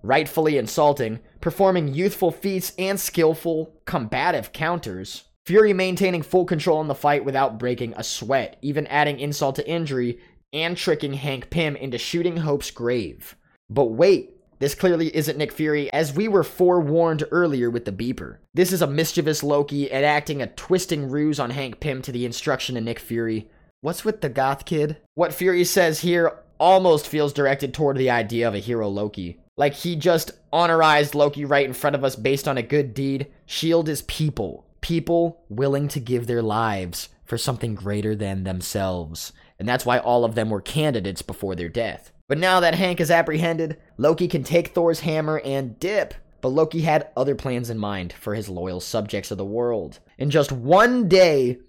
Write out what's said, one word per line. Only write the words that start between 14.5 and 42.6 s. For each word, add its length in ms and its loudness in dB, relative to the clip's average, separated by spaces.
this 160 0
clearly 400 2
isn't 240 -2
Nick 140 -2
Fury, 400 -2
as 200 0
we 140 0
were 160 4
forewarned 880 2
earlier 400 2
with 140 -4
the 80 -4
beeper. 460 -8
This 200 2
is 100 0
a 60 2
mischievous 560 0
Loki 480 0
enacting 500 0
a 60 -6
twisting 600 -2
ruse 300 0
on 120 -2
Hank 280 -6
Pym 240 -4
to 80 -10
the 160 -4
instruction 500 -4
of 60 -4
Nick 160 -6
Fury. 500 -4
What's 240 -6
with 180 -2
the 60 -2
goth 360 0
kid? 320 -2
What 180 0
Fury 320 2
says 360 2
here 400 2
almost 480 6
feels 260 0
directed 400 0
toward 240 0
the 140 2
idea 380 0
of 60 -2
a 40 -2
hero 300 -2
Loki. 520 -6
Like 180 0
he 200 -6
just 380 2
honorized 640 4
Loki 300 2
right 200 4
in 80 -4
front 220 0
of 80 0
us 140 0
based 320 0
on 100 0
a 40 -2
good 300 0
deed. 360 -4
shield 420 0
is 140 -4
people. 640 -4
People 680 0
willing 400 0
to 120 -4
give 260 -2
their 160 0
lives 680 -2
for 120 -6
something 380 -4
greater 400 -2
than 300 -4
themselves. 880 -6
And 100 -6
that's 160 0
why 140 2
all 260 2
of 100 0
them 160 0
were 100 -2
candidates 600 -2
before 340 -6
their 140 -6
death. 440 -6
But 100 -2
now 220 4